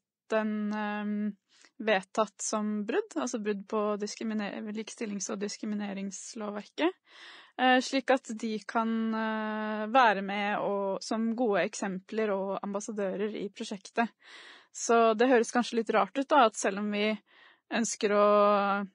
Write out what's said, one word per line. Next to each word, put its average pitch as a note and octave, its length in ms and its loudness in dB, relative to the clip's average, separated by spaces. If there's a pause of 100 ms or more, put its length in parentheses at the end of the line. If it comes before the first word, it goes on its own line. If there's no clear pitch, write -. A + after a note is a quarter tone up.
(300)
den, G#3+ 440 -2
eh, G#3 640 -4 (480)
vedtatt G#3+ 580 0
som G#3+ 440 -2
brudd, G4 320 -2
altså B3 260 -4
brudd G3+ 240 -4
på G#3 320 -2
diskrimine-, G#3+ 640 -6 (100)
likestillings- G#3+ 560 -8
og G#3+ 100 -6
diskrimineringslovverket, G#3 1500 -6 (680)
eh, B3+ 200 6
slik C4 300 -2
at B3+ 260 2
de G#3+ 240 -4
kan, A3+ 540 -2
eh, G#3+ 760 -4
være A3 360 6
med G3+ 340 -2
og, G3 460 -2
som A3+ 320 -2
gode G#3 340 2
eksempler G#3 600 -4
og G3 340 -2
ambassadører G3+ 720 -4
i G3+ 140 -6
prosjektet. A3 600 -4 (640)
Så A3+ 420 4
det A#3+ 140 4
høres A#3 220 6
kanskje A#3+ 240 0
litt A3+ 140 -2
rart G#3+ 280 2
ut C4+ 100 0
da, C#4+ 180 8
at A3 100 2
selv G3 240 -2
om G#3 120 -4
vi G#3 280 0 (500)
ønsker A3 420 -2
å G3+ 840 4